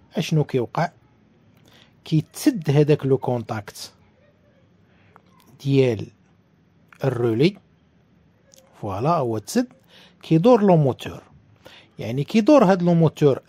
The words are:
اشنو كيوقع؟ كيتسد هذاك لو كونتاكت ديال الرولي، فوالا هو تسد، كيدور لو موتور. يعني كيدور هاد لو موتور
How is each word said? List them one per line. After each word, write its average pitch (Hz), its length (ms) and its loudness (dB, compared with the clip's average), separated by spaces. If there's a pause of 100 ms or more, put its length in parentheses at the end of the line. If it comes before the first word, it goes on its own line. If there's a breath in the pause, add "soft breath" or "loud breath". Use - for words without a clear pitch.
(160)
اشنو 156 280 -2
كيوقع؟ 139 460 -4 (1120 soft breath)
كيتسد 160 680 -4
هذاك 143 360 0
لو 131 120 0
كونتاكت 117 720 -10 (1700 soft breath)
ديال 131 420 0 (1000)
الرولي، 120 520 0 (1200)
فوالا 117 360 -4
هو 120 220 -4
تسد، 247 280 -4 (560 soft breath)
كيدور 208 400 4
لو 185 140 6
موتور. 131 460 -2 (760 loud breath)
يعني 127 260 -6
كيدور 226 400 4
هاد 185 180 2
لو 175 120 2
موتور 156 540 2